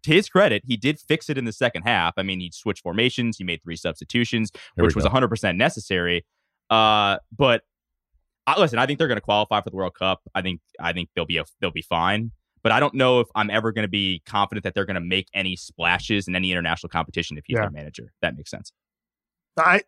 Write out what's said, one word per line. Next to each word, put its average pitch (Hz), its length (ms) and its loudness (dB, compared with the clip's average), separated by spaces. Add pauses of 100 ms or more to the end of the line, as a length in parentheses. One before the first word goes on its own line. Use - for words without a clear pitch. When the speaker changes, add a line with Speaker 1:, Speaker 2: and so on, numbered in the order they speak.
Speaker 1:
to 156 100 0
his 196 160 4
credit, 185 380 4
he 120 100 0
did 135 220 0
fix - 320 -2
it 139 80 -2
in 123 60 -6
the 113 80 -6
second - 300 -2
half. 98 340 2
I 95 80 -2
mean, 95 160 -4
he 90 120 -10
switched - 300 -6
formations, 117 560 0
he 95 60 -10
made 85 180 -6
three 82 140 -10
substitutions, 110 720 -2 (240)
Speaker 2:
There 90 80 2
we 87 60 6
Speaker 1:
which 78 80 0
was 104 80 0
Speaker 2:
go. - 40 4
Speaker 1:
a 85 40 2
hundred 127 160 4
percent 98 280 -2
necessary. 90 720 0 (440)
Uh, 107 480 4 (120)
but 117 320 2 (840)
I, 156 120 2
listen, 151 220 2
I 131 60 4
think 139 120 -2
they're 165 100 0
gonna 110 120 0
qualify 104 420 2
for - 80 -10
the 92 60 -12
World 92 180 -4
Cup. 92 260 -2 (140)
I 95 80 -2
think, 90 180 -6 (200)
I 87 120 -2
think 87 220 -6
they'll 85 120 -2
be 85 120 -4
a, 73 60 -4 (160)
they'll 90 100 -2
be 80 120 -10
fine. 98 500 -2 (320)
But 113 80 4
I 113 80 4
don't 147 140 0
know 127 260 4
if 113 140 -2
I'm 104 160 0
ever 110 220 0
gonna 107 160 -2
be 95 380 -2
confident 101 380 -2
that 92 100 -6
they're 98 120 -2
gonna 92 140 -6
make 92 340 -4
any 95 200 -2
splashes 90 720 -2
in 87 80 -6
any 92 160 -2
international 85 400 -2
competition 80 480 -6
if 73 80 -16
he's - 100 -4
Speaker 3:
Yeah. 110 60 0
Speaker 1:
their 101 80 -4
manager. 76 420 -16 (100)
That 80 140 -2
makes 73 140 -16
sense. - 220 -16 (840)
Speaker 3:
I, 180 300 4